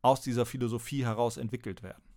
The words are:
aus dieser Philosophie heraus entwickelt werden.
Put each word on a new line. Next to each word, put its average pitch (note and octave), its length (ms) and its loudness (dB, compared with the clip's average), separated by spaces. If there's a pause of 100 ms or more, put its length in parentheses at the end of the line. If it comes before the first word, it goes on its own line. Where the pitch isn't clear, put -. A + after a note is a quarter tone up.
aus C3 200 6
dieser A#2+ 240 2
Philosophie A#2+ 580 -2
heraus A2+ 340 0
entwickelt A#2 460 -8
werden. F#2+ 200 -14 (140)